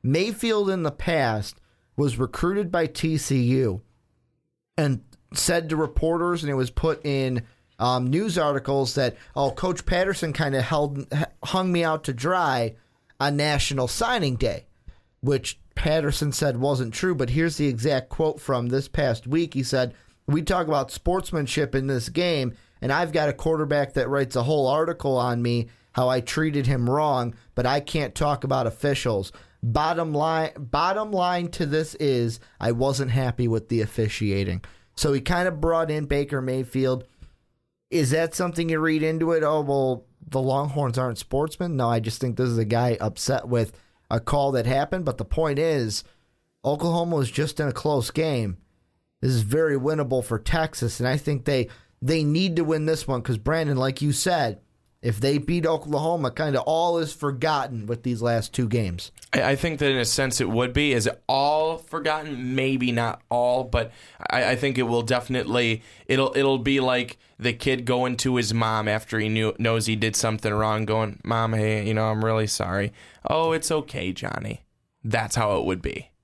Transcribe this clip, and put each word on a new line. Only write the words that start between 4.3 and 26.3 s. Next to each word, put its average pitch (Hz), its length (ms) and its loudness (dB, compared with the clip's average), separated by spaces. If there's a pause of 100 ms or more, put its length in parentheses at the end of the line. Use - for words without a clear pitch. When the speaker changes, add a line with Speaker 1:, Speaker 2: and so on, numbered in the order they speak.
Speaker 1:
and 139 280 0 (300)
said 165 360 0
to 160 60 -2
reporters, 165 680 0
and 147 80 -4
it 139 60 0
was 127 160 0
put - 340 -2
in, 131 380 0 (340)
um, 127 300 2
news 170 280 0
articles 139 600 0
that, 127 200 0 (200)
"Oh, 139 160 2
Coach 180 340 -4
Patterson 180 480 0
kinda 139 300 0
held, 143 500 -2
h-, 147 120 0 (180)
hung 185 280 0
me 170 120 2
out 156 220 0
to 139 80 -4
dry 131 600 0 (460)
on 143 180 2
National 143 500 0
Signing 202 500 0
Day," - 280 -2 (560)
which 135 380 -2 (160)
Patterson 147 560 0
said 135 260 0
wasn't 127 380 0
true. 185 180 0
But 127 160 0
here's 156 280 0
the 147 100 2
exact 127 420 0
quote 156 320 -2
from 123 280 -2
this 135 180 -2
past 123 400 -2
week. 160 260 0
He 135 100 -2
said, 127 300 0 (340)
"We 151 140 2
talk 175 260 0
about 143 240 0
sportsmanship 151 840 -2
in 135 120 0
this 120 220 -2
game, 151 440 0 (280)
and 127 100 0
I've 160 220 0
got 151 160 2
a 139 40 -2
quarterback 147 600 0
that 127 160 0
writes 135 260 0
a 120 80 2
whole 143 240 2
article 151 500 0
on 120 240 0
me, 120 260 0 (260)
how 127 160 2
I 127 120 2
treated 143 460 -2